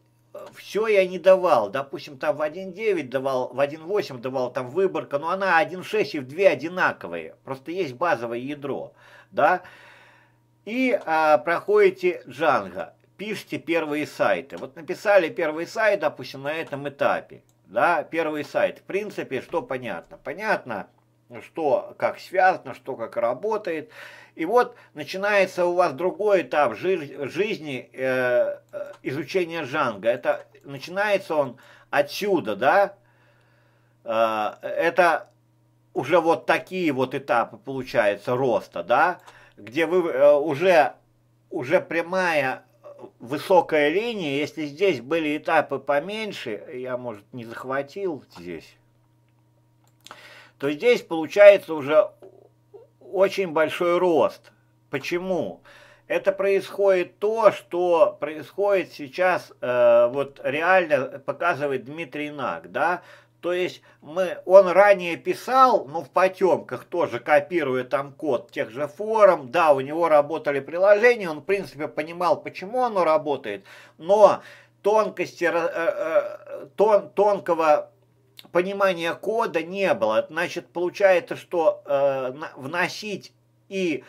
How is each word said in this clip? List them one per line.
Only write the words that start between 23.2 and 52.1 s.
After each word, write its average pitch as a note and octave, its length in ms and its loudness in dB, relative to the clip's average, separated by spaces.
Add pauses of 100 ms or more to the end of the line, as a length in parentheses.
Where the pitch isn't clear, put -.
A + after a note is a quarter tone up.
и D#3+ 100 -6
вот A#3+ 300 2 (180)
начинается F#3+ 720 0
у F3 80 0
вас F3 180 2
другой F#3 500 0
этап C#3+ 340 0
жи-, D3 520 -4
жизни, D3+ 640 -6
э, B2 640 0 (160)
э, A#2+ 200 -12 (100)
изучения E3 600 -4
Django. A#2+ 440 -4
Это B2+ 400 -2 (180)
начинается F3+ 680 -4
он C#3 240 -2 (320)
отсюда, C#3+ 640 -2
да, F3+ 380 4 (1080)
э, A2 640 0
это E3 640 2 (640)
уже E3 260 2
вот D#3+ 260 0
такие E3 460 -2
вот C3 220 -2
этапы A#2+ 440 -2
получаются B2 800 -2
роста, A2 460 -2
да, D3 380 2 (360)
где A2+ 300 -4
вы, E3+ 240 0
э, C#3 220 6
уже, D3+ 600 4 (560)
уже D3+ 300 0
прямая, E3 800 -2 (200)
э, - 40 -20 (320)
высокая D3 720 2
линия, F#3+ 480 -4
если D3 260 -6
здесь D3+ 360 -2
были D3+ 360 -2
этапы D3+ 420 0
поменьше, D#3 920 -6
я, B2+ 240 -8
может, A#2 360 -10
не B2 120 -12
захватил C#3 800 -8 (140)
здесь, E2+ 380 -14 (1800)
то C#3 120 -2
здесь A3 320 2
получается E3+ 720 6
уже D3+ 360 2 (1000)